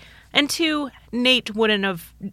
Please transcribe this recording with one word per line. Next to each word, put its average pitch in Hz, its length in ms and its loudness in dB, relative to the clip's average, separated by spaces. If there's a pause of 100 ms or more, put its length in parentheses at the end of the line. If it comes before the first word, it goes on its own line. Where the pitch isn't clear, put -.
(340)
and 285 160 2
two, 302 400 -2 (200)
Nate 247 440 0
wouldn't 214 300 2
have 185 280 -6 (200)